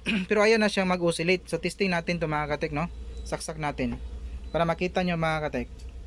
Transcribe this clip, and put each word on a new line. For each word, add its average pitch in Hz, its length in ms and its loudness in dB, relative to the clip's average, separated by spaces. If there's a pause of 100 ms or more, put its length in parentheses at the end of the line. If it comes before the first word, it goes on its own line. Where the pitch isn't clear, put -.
<clears throat> 190 240 0
pero 208 160 6
ayaw 220 160 6
na 208 80 4
siyang 196 160 2
mag-oscillate. 175 640 2
So, 165 80 0
testing 180 320 0
natin 170 320 0
to, 165 80 0
mga 151 240 0
katek, 147 240 -2
no? 160 80 2 (400)
Saksak 156 320 -6
natin 139 400 -2 (560)
para 165 160 4
makita 175 320 0
nyo, 180 160 0
mga 160 320 0
katek. 123 200 -4 (380)